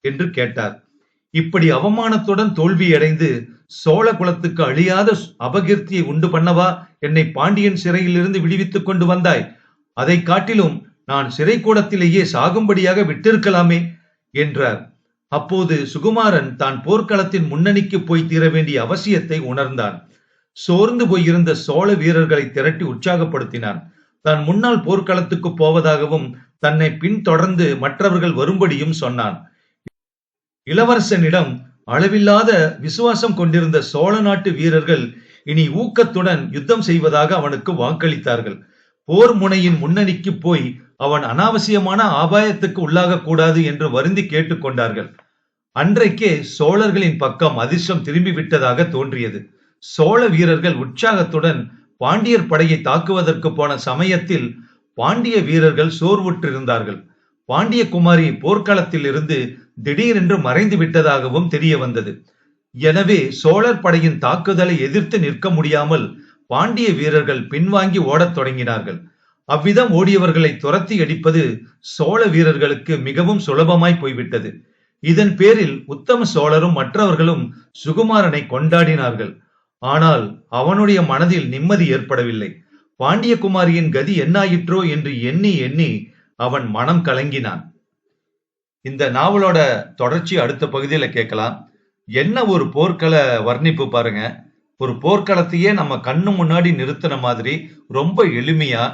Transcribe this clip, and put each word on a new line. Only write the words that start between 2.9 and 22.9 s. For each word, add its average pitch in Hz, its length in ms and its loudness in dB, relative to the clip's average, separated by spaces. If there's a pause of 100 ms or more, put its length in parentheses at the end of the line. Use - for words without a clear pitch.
சோழ 180 380 2
குலத்துக்கு 170 500 -2
அழியாத 185 460 2 (380)
அபகீர்த்தியை 185 560 0
உண்டு 156 240 0
பண்ணவா 170 400 2 (320)
என்னை 156 320 2
பாண்டியன் 196 500 0
சிறையிலிருந்து 175 600 0
விடுவித்துக் 190 480 -2
கொண்டு 175 160 0
வந்தாய்? 175 420 0 (500)
அதை 156 260 2
காட்டிலும் 185 520 0 (300)
நான் 135 240 -2
சிறை 165 280 0
கூடத்திலேயே 196 640 2 (120)
சாகும்படியாக 185 720 0
விட்டிருக்கலாமே" 175 760 2 (540)
என்றார். 135 460 -2 (520)
அப்போது 160 440 -2 (100)
சுகுமாரன் 175 680 0
தான் 135 280 -4
போர்க்களத்தின் 190 680 0
முன்னணிக்கு 196 500 0
போய் 165 280 0
தீர 160 220 0
வேண்டிய 151 340 -2
அவசியத்தை 165 560 -2
உணர்ந்தான். 127 580 -6 (600)
சோர்ந்து 226 500 2
போயிருந்த 170 460 2
சோழ 160 400 0
வீரர்களை 156 580 2
திரட்டி 160 340 -2
உற்சாகப்படுத்தினான். 127 960 -4 (460)